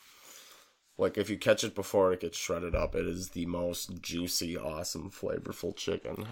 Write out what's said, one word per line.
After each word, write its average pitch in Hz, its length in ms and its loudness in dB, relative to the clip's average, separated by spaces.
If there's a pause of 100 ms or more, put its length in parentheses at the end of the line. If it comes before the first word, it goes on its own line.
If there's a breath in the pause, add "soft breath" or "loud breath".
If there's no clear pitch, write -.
(960 loud breath)
Like, 95 200 4
if 101 140 0
you 98 60 0
catch - 260 6
it - 100 -4
before 95 400 6
it 90 60 0
gets - 180 -4
shredded 85 380 0
up, 80 180 2
it 87 140 0
is 87 220 -4
the 85 180 -2
most 87 560 -2
juicy, 87 520 -2
awesome, 80 540 -4
flavorful - 640 -4
chicken. 90 560 -4